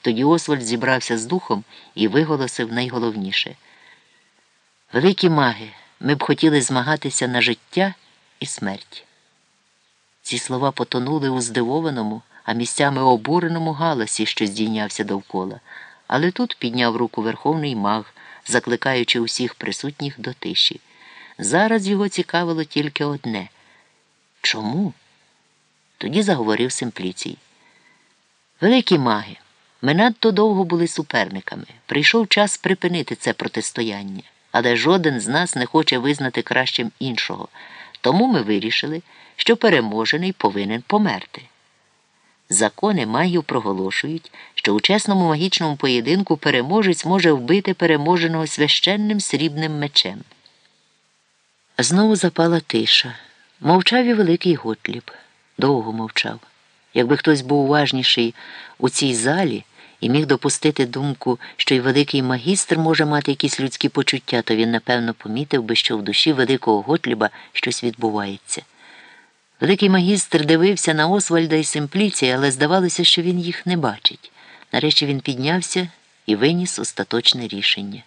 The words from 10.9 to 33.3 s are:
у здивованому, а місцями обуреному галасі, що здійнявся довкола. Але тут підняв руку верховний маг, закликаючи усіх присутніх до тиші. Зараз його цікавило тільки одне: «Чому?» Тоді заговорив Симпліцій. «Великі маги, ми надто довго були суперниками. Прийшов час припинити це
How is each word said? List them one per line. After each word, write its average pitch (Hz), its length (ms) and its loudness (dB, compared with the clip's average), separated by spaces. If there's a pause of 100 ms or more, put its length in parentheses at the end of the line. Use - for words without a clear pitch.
у 127 120 -2
здивованому, 120 800 -2 (220)
а 110 100 -4
місцями 131 480 0
обуреному 160 680 2
галасі, 139 540 -2
що - 200 -2
здійнявся 107 580 -4
довкола. 98 560 -6 (480)
Але 160 240 0
тут 240 280 -4
підняв 120 360 0
руку 117 260 -2
верховний 143 540 -2
маг, 104 380 -2 (320)
закликаючи 123 720 0
усіх 117 360 -4
присутніх 143 640 -8
до 127 140 -10
тиші. - 460 -4 (580)
Зараз 202 500 2
його 202 220 2
цікавило 170 540 -2
тільки 147 420 -4
одне: 117 440 -6 (920)
«Чому?» 123 520 -4 (1040)
Тоді 151 240 -2
заговорив 123 500 0
Симпліцій. - 680 -8 (1200)
«Великі 214 360 4
маги, 107 400 -2 (440)
ми 139 120 2
надто 226 380 2
довго 202 320 2
були 170 240 0
суперниками. 98 800 -4 (200)
Прийшов 190 420 2
час 208 300 2
припинити 175 580 -2
це - 180 -4